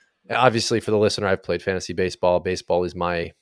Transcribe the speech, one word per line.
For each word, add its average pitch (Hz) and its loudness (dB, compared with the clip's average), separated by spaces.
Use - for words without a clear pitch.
Obviously, 117 2
for - -4
the 107 4
listener, 104 2
I've 95 0
played 87 -4
fantasy 92 -4
baseball. 90 0
Baseball 90 -2
is 87 -6
my, 87 -4